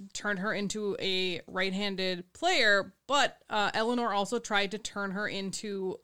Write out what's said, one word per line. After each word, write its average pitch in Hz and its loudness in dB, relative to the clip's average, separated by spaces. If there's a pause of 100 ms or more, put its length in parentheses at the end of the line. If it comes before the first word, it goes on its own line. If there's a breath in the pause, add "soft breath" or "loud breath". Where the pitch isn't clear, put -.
(140)
turn 208 -2
her 196 -2
into 202 -2
a 185 0
right-handed 185 -2
player, 233 4 (140)
but, 262 2 (120)
uh, 208 2
Eleanor 233 0
also 202 0
tried 202 0
to 220 -6
turn 202 -6
her 202 -4
into 196 -6